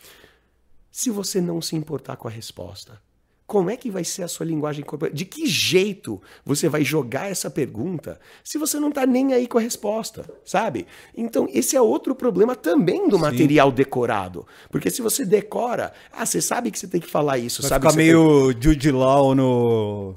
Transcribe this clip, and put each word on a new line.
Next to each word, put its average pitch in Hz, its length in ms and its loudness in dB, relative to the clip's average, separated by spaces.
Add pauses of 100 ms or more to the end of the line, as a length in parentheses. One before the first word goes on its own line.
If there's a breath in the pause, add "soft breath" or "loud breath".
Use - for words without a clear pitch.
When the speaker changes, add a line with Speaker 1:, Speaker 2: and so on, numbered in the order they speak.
(920 soft breath)
Speaker 1:
Se - 180 -6
você - 300 -4
não 170 220 -2
se 165 140 -6
importar 151 420 -8
com - 100 -12
a 110 40 -10
resposta, 107 680 -16 (480)
como 190 220 0
é 233 60 -4
que 254 160 -10
vai 185 140 -6
ser - 180 -8
a 170 60 -8
sua - 160 -8
linguagem 151 380 -4
corporal? 151 300 -8
De 156 120 -6
que 311 200 -8
jeito 185 760 -2 (240 soft breath)
você 143 240 0
vai 147 160 0
jogar 143 440 -4
essa 190 200 -8
pergunta 127 680 -6 (280 soft breath)
se - 120 -8
você 294 220 -4
não 294 120 -2
tá 269 140 -2
nem 262 280 2
aí 247 120 2
com 247 120 -2
a 220 40 2
resposta, 220 640 -6 (220)
sabe? 208 420 -2 (280 loud breath)
Então, 233 360 -2
esse - 240 0
é 254 60 4
outro 262 340 2
problema 233 400 2
também 311 540 2
do 196 80 6
Speaker 2:
Sim. 165 40 -2
Speaker 1:
material 143 480 4
decorado. 113 800 -2 (220 loud breath)
Porque - 200 -2
se 247 120 -4
você 226 240 -2
decora, 202 680 -2 (220 loud breath)
ah, 165 120 -8
você 165 160 -2
sabe - 300 -4
que - 80 -10
você 190 80 -12
tem 175 140 -4
que - 100 -12
falar 147 280 0
isso, 120 220 -6
Speaker 2:
Vai 139 80 -4
Speaker 1:
sabe 135 180 0
Speaker 2:
ficar - 20 8
Speaker 1:
que 151 60 6
você 160 80 4 (100)
Speaker 2:
meio 147 400 6
Speaker 1:
tem 113 80 -10
Speaker 2:
Jude 147 300 4
Law 135 440 4
no 113 800 0